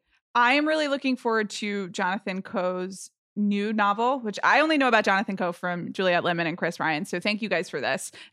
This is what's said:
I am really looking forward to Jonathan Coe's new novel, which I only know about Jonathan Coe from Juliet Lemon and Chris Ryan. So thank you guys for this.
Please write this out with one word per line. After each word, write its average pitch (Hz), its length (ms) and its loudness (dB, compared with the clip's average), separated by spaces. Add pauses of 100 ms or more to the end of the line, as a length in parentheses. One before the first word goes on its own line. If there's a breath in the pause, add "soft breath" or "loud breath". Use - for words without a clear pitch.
(360)
I 240 180 4
am 294 140 2
really 311 200 2
looking 269 280 0
forward 220 340 0
to 202 400 -4
Jonathan 190 540 -4
Coe's 185 680 -6 (260)
new 202 360 0
novel, 220 480 2
which 214 240 -6
I 208 160 6
only 311 180 4
know 269 100 4
about 226 180 4
Jonathan 196 320 2
Coe 180 160 -2
from 175 400 -6
Juliet 180 300 2
Lemon 170 220 0
and 156 120 -4
Chris 175 220 -4
Ryan. 156 260 -2
So 180 140 -4
thank 208 220 -2
you 220 60 -4
guys 180 220 -2
for 156 100 -6
this. 131 320 -2 (220 loud breath)